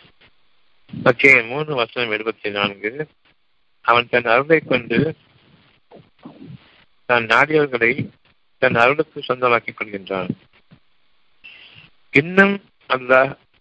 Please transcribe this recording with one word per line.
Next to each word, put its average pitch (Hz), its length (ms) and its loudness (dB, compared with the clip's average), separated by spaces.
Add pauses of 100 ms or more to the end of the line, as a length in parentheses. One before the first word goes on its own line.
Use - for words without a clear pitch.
(920)
மத்தேயு 131 540 4
மூணு, 151 280 -6
வசனம் 120 360 -4
எழுபத்தி 107 380 -6
நான்கு. 101 420 -4 (920)
அவன் 120 240 2
தன் 120 160 0
அருளை 139 340 2
கொண்டு 120 380 -2 (2000)
தன் 120 160 0
நாடியவர்களை 127 640 2 (720)
தன் 127 140 2
அருளுக்கு 139 460 0
சொந்தமாக்கிக் 123 560 -2
கொள்கின்றான். 95 520 -6 (1800)
இன்னும் 185 400 2 (360)
அல்லாஹ் 131 420 2 (300)